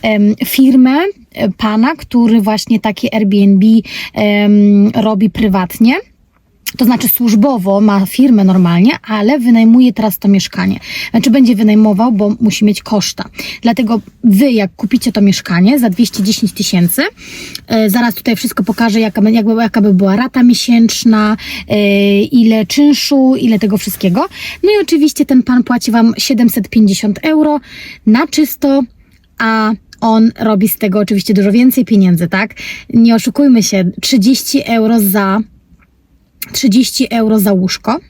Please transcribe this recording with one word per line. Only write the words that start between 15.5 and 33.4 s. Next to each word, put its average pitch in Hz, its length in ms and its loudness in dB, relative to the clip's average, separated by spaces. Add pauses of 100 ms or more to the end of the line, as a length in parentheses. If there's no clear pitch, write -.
za 233 120 0
dwieście 196 320 -2
dziesięć 208 300 -2
tysięcy, 175 500 -2 (640)
e, 220 240 -2
zaraz 240 240 -2
tutaj - 220 -4
wszystko - 280 -6
pokażę, 226 360 -2
jaka, 214 300 0
jakby, 220 240 0
jaka 226 260 -2
by 202 140 2
była 190 220 2
rata 254 260 -2
miesięczna, 226 960 2 (320)
e, 202 540 0
ile 220 440 2
czynszu, 269 680 0
ile 226 220 0
tego 202 200 -2
wszystkiego. 196 500 -2 (340)
No 370 80 2
i 415 120 0
oczywiście 302 440 0
ten 254 160 2
pan 247 220 0
płaci - 260 -4
wam 226 280 2
siedemset 240 500 0
pięćdziesiąt 208 540 0
euro 302 380 0 (460)
na 240 200 2
czysto, 277 560 -2 (560)
a 220 340 -2 (280)
on 226 380 2
robi 220 300 0
z - 100 -6
tego 202 200 -2
oczywiście 202 360 -2
dużo 196 180 2
więcej 247 320 2
pieniędzy, 180 440 2
tak? 190 260 -4 (400)
Nie 233 200 4
oszukujmy 247 480 2